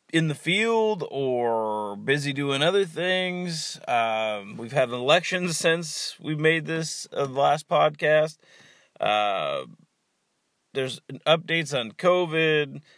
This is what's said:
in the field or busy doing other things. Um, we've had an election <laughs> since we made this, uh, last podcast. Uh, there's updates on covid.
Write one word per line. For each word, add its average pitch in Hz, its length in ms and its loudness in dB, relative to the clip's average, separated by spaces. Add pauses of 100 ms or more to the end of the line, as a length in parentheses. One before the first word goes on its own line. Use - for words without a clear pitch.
(140)
in 160 140 4
the 147 80 -2
field 214 720 0
or 113 840 -2
busy 139 360 0
doing 139 300 -2
other 190 240 2
things. 180 1000 -4
Um, 110 680 -2
we've 113 140 -12
had 131 180 4
an 120 40 -6
election 170 560 2
<laughs> 165 40 -4
since 165 680 -2
we 151 160 -4
made 156 320 2
this, 160 440 -6
uh, 143 140 -2
last 143 420 2
podcast. 156 720 2 (600)
Uh, 95 640 0 (1120)
there's 131 260 -6 (240)
updates 160 500 0
on 113 180 -4
covid. 156 880 2 (160)